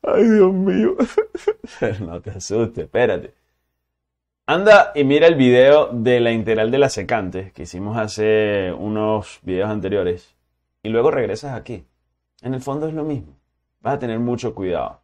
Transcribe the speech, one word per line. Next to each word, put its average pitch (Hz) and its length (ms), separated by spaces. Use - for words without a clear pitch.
Ay, 254 220
Dios 214 300
mío. 190 440
<laughs> - 440
Pero 101 260
no 85 160
te - 100
asustes, 98 520
espérate. 107 500
Anda 196 480
y 143 120
mira 147 220
el 165 80
video 135 520
de 120 320
la 117 140
integral 110 360
de 131 80
la 139 120
secante 95 680
que 78 80
hicimos 101 340
hace 107 800
unos 107 680
videos 92 260
anteriores 95 680
y 107 60
luego 117 220
regresas 123 420
aquí. 110 320
En 127 120
el 131 80
fondo 143 260
es 160 60
lo 156 120
mismo. 143 320
Vas 131 160
a - 40
tener 113 200
mucho 120 340
cuidado. 87 500